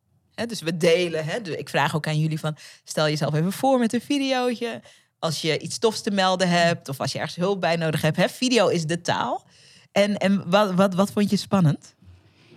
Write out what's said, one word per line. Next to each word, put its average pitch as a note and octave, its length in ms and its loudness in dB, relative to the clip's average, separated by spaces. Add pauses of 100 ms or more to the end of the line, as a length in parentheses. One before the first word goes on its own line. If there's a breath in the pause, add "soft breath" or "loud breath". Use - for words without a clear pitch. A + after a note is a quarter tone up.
(340)
Hè, A#3 120 -6
dus A#3 160 -8
we E3+ 140 -4
delen, E3 480 2
hè, G3 180 -4
dus E3 120 -8
ik - 140 -8
vraag C#3+ 280 0
ook D3 100 -4
aan D#3 120 -2
jullie D#3 220 -2
van, D3+ 160 -6 (280 loud breath)
"Stel - 240 -2
jezelf D3+ 260 -2
even E3+ 180 0
voor C4 260 2
met A#3 140 0
een A#3+ 80 0
videootje. B3 800 -2 (380 soft breath)
Als D#3+ 220 -4
je D3+ 180 0
iets - 200 -10
tofs A3 240 0
te A3+ 80 -4
melden F#3 380 2
hebt E3+ 400 2
of C#3 120 -8
als A2+ 120 -4
je - 60 -6
ergens C3 180 -8
hulp F#3+ 240 -2
bij E3+ 160 0
nodig D#3+ 260 -2
hebt." D#3 140 0
Hè, F3+ 120 4
video A#3 400 2
is D#3+ 180 0
de E3+ 140 -2
taal. B3 440 -4 (480 soft breath)
En, G3+ 240 2
en F#3 340 0
wat, G3 240 4
wat, G3 200 4
wat G3 160 2
vond G#3 200 0
je G#3 60 2
spannend? - 580 0 (640 soft breath)